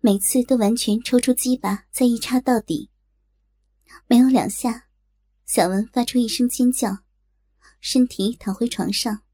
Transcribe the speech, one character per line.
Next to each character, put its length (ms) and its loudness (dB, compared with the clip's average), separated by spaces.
每 180 4
次 240 0
都 140 0
完 180 2
全 260 0
抽 180 2
出 140 2
鸡 240 0
巴 340 -6
再 140 0
一 140 2
插 200 0
到 200 2
底。 320 -8
没 120 2
有 100 4
两 200 2
下， 400 -6
小 220 0
文 200 -2
发 180 -2
出 140 -2
一 80 0
声 200 -2
尖 240 2
叫， 280 -4
身 280 0
体 280 -4
躺 180 -6
回 140 -2
床 260 -4
上 300 -4